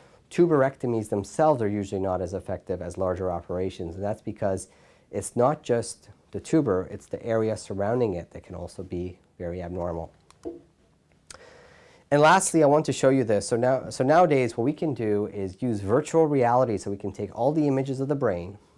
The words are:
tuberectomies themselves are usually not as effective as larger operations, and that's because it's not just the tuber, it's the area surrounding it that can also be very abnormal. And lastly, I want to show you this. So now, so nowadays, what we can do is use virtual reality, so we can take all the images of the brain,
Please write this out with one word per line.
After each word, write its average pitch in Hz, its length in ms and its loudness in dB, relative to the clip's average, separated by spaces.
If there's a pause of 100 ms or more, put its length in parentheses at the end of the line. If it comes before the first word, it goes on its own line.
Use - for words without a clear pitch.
(300)
tuberectomies 131 800 2
themselves 123 500 0
are 107 80 0
usually 101 320 -4
not 92 220 -2
as 90 100 -6
effective 90 480 -8
as 82 160 -10
larger 92 340 -2
operations, 87 680 -6
and 95 80 -6
that's 104 180 -6
because 101 460 -4 (420)
it's - 260 -8
not 131 260 2
just - 460 -4 (220)
the 101 100 -8
tuber, 107 500 0
it's 101 160 -14
the - 160 -10
area 110 340 0
surrounding 104 580 -2
it 85 160 -8
that - 140 -18
can 92 100 -14
also 87 280 -12
be 90 360 -8 (180)
very 90 240 -6
abnormal. 85 500 -6 (2000)
And 143 100 4
lastly, 170 420 6
I 147 40 8
want 147 200 4
to 139 60 0
show 135 160 2
you 135 160 4
this. 104 240 0
So 120 80 0
now, 123 320 0
so 127 160 -2
nowadays, 147 520 4
what 117 80 -2
we 147 100 0
can 156 180 -4
do 107 400 0
is 98 300 -6
use 113 180 -2
virtual 147 460 2
reality, 123 500 2
so 101 140 -8
we 101 80 -4
can 98 120 -8
take 98 240 -8
all 123 180 0
the 156 140 2
images 135 340 -2
of 135 80 -4
the 151 60 -2
brain, 98 440 -2 (200)